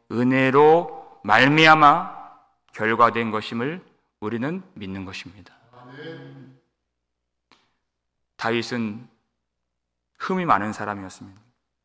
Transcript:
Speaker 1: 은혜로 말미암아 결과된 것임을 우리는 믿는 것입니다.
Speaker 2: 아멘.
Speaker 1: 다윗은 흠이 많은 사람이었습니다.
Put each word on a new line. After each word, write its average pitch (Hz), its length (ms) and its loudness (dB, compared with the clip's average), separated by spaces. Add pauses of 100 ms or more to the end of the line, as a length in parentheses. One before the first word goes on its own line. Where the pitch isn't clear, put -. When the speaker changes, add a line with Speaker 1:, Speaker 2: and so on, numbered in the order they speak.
(120)
Speaker 1:
은혜로 131 1120 2
말미암아 151 1120 4 (360)
결과된 113 580 0
것임을 120 540 -8 (340)
우리는 131 440 -8 (100)
믿는 98 320 -12
것입니다. 95 500 -18 (160)
Speaker 2:
아멘. 135 880 -20 (1800)
Speaker 1:
다윗은 117 720 -6 (1080)
흠이 185 280 -6
많은 107 280 0
사람이었습니다. 98 680 -12 (440)